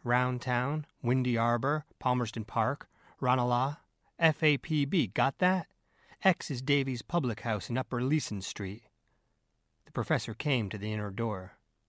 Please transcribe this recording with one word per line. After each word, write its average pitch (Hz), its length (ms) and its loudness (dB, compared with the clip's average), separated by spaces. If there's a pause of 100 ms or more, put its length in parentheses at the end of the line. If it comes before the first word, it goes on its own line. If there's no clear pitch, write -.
Round 123 380 2
Town, 131 460 -2 (160)
Windy 127 340 2
Arbor, 120 480 0 (140)
Palmerston 123 460 0
Park, 117 440 -2 (320)
Ranelagh, 127 560 0 (400)
F 165 240 2
A 151 160 4
P 147 280 0
B, 143 220 0
got 127 300 0
that? 185 300 2 (560)
X - 260 2
is 131 140 -4
Davies 135 400 0
Public 131 380 -2
House 110 280 -4
in 120 80 0
Upper 127 240 -2
Leeson 131 400 0
Street. 101 420 -8 (1040)
The - 60 -20
professor 123 420 -2
came 123 360 0
to 101 100 -6
the 107 120 -4
inner 104 200 -4
door. 101 480 -6 (300)